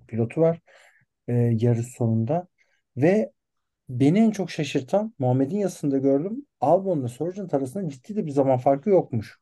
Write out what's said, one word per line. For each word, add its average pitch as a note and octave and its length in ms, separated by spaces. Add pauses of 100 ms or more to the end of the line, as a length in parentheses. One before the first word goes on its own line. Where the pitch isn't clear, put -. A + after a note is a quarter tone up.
pilotu A2+ 340
var, E3 180 (680)
e, B2 80
yarış A#2+ 520
sonunda. A#2+ 600 (500)
Ve F#3+ 340 (580)
beni C#3 300
en A3 120
çok F#3 200
şaşırtan, D#3 680
Muhammed'in C3+ 380
yazısında D#3 400
gördüm, C#3+ 500 (140)
Albon'la E3 480
Sargent F3+ 440
arasında C#3 360
ciddi G3 260
de G3+ 100
bir D3 60
zaman C3+ 280
farkı C#3 300
yokmuş D3 520